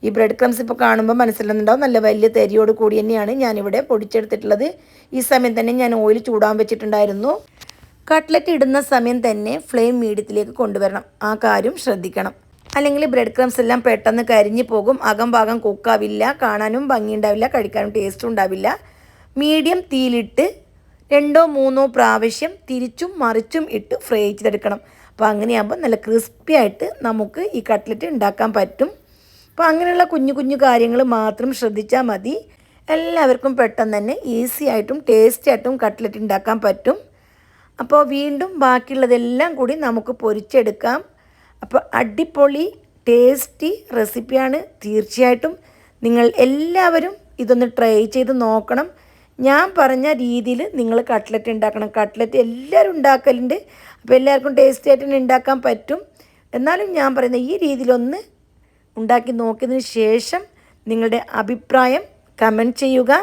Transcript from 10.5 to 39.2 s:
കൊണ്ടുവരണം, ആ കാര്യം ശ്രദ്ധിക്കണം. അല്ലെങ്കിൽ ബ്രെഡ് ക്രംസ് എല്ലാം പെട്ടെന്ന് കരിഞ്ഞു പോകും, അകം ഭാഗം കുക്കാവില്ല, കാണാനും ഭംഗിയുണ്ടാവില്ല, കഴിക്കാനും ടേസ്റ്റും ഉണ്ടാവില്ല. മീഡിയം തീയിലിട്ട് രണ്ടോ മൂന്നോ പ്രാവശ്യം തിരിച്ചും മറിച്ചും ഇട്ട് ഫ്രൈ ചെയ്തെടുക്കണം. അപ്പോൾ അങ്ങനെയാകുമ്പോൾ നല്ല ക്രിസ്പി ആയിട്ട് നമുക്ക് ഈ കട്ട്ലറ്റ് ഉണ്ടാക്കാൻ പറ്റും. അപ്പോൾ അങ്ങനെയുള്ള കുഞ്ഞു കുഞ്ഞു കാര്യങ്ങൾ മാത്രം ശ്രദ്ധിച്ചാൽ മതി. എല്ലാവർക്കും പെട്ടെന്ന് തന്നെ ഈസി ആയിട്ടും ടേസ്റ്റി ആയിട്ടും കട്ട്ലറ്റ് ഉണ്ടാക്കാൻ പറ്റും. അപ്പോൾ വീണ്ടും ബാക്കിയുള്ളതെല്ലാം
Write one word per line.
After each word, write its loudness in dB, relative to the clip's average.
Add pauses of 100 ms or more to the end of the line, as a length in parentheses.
കൊണ്ടുവരണം, -2 (260)
ആ 0 (140)
കാര്യം 0 (120)
ശ്രദ്ധിക്കണം. -4 (420)
അല്ലെങ്കിൽ 0
ബ്രെഡ് 0
ക്രംസ് 0
എല്ലാം 2
പെട്ടെന്ന് 2
കരിഞ്ഞു 4
പോകും, 2 (120)
അകം 0
ഭാഗം 2
കുക്കാവില്ല, 0 (180)
കാണാനും -2
ഭംഗിയുണ്ടാവില്ല, 0
കഴിക്കാനും -2
ടേസ്റ്റും -4
ഉണ്ടാവില്ല. -2 (760)
മീഡിയം 2 (120)
തീയിലിട്ട് -2 (680)
രണ്ടോ 4 (120)
മൂന്നോ 2 (100)
പ്രാവശ്യം 0 (180)
തിരിച്ചും -6 (120)
മറിച്ചും -2 (120)
ഇട്ട് -8
ഫ്രൈ -2
ചെയ്തെടുക്കണം. -4 (300)
അപ്പോൾ -2
അങ്ങനെയാകുമ്പോൾ -2
നല്ല 0
ക്രിസ്പി -2
ആയിട്ട് -2 (180)
നമുക്ക് -4 (160)
ഈ -6
കട്ട്ലറ്റ് -4
ഉണ്ടാക്കാൻ -2 (100)
പറ്റും. -2 (580)
അപ്പോൾ 0
അങ്ങനെയുള്ള 2
കുഞ്ഞു 0
കുഞ്ഞു -2
കാര്യങ്ങൾ 4 (160)
മാത്രം -2
ശ്രദ്ധിച്ചാൽ 0
മതി. -6 (580)
എല്ലാവർക്കും 0
പെട്ടെന്ന് 0
തന്നെ -4 (200)
ഈസി -4
ആയിട്ടും -4 (120)
ടേസ്റ്റി 4
ആയിട്ടും -2
കട്ട്ലറ്റ് -4
ഉണ്ടാക്കാൻ -2
പറ്റും. 0 (840)
അപ്പോൾ 4 (140)
വീണ്ടും -4 (140)
ബാക്കിയുള്ളതെല്ലാം 0